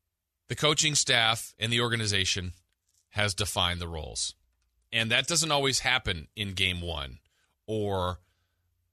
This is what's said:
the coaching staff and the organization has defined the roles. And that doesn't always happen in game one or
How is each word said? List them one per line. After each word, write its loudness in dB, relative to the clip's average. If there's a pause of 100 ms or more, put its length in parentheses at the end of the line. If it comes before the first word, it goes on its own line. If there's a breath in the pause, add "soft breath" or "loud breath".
(480)
the -6
coaching 2
staff 2
and -2
the 2
organization 0 (560)
has 0
defined 0
the -8
roles. -6 (580)
And 0
that 2
doesn't 0
always 2
happen -2
in -4
game 0
one -6 (480)
or -2 (720)